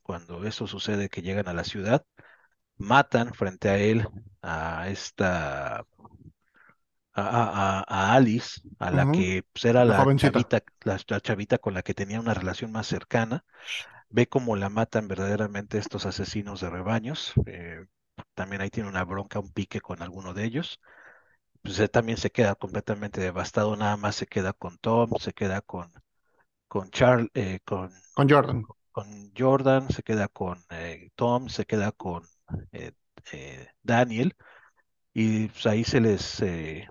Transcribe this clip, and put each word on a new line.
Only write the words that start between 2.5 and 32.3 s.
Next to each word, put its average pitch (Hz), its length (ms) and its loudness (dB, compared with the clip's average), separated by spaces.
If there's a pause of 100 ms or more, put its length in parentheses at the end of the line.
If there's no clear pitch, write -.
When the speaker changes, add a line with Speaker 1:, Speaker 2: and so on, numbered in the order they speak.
Speaker 1:
matan 117 560 2
frente 98 360 -2
a 98 80 4
él 110 300 4 (340)
a 82 480 -6
esta, 76 880 -4
a, - 60 -16 (1300)
a, 101 680 0
a, - 60 -6
a 98 280 2
Alice, 117 460 4 (180)
a 165 120 -2
la 139 140 4
Speaker 2:
Ujú. - 0 -
Speaker 1:
que, 165 380 2 (100)
pues, - 120 -6
era 123 200 8
Speaker 2:
La 113 80 6
Speaker 1:
la - 0 -
Speaker 2:
jovencita. 135 540 6
Speaker 1:
chavita, - 160 2 (200)
la, 95 240 -2
la - 140 -2
chavita 104 360 0
con 101 160 -2
la 90 100 -4
que 98 100 -4
tenía 101 260 -4
una 113 140 -2
relación 92 380 -6
más 110 160 -6
cercana. 113 580 -2 (640)
Ve 120 200 4
cómo 120 280 0
la 98 120 -2
matan 110 400 0
verdaderamente 101 720 -4
estos - 260 -8
asesinos 101 560 -6
de 90 80 -6
rebaños. 110 640 -4 (140)
Eh, 85 380 -14 (500)
también 98 260 -6
ahí 98 100 -4
tiene 104 180 -4
una 92 160 -4
bronca, 98 340 -6
un 98 140 -10
pique 98 280 -6
con 85 200 -12
alguno 92 320 -12
de 101 120 -4
ellos. 127 360 -6 (840)
Pues 95 160 -8
él 107 120 4
también 113 260 2
se - 140 -2
queda 104 240 4
completamente 104 640 -6
devastado, 92 560 -2
nada 104 200 0
más 104 200 -4
se 95 100 -6
queda 95 260 -2
con 87 260 -12
Tom, 113 400 2
se - 140 -6
queda 98 280 -4
con, 87 300 -12 (760)
con 95 240 -6
Charl-, 123 440 6
eh, 95 300 -2
con, 92 260 -6 (220)
Speaker 2:
Con 139 160 4
Jordan. 117 360 6 (260)
Speaker 1:
con 104 460 -14
Jordan, 135 520 4
se - 140 -2
queda 107 240 0
con, 90 420 -8
eh, 85 460 -12
Tom, 120 340 0
se - 160 -4
queda 107 260 0
con, 85 320 -8 (480)